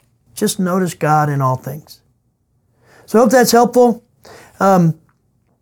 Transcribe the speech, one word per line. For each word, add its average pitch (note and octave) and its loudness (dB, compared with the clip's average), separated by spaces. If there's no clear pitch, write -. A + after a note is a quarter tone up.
just G#3 -6
notice F3+ -4
God D3+ -2
in C#3 -4
all C3 -2
things. C#3+ -16
So - -4
I A3+ 4
hope B3 2
that's B3 2
helpful. A#3+ 2
Um, F3 2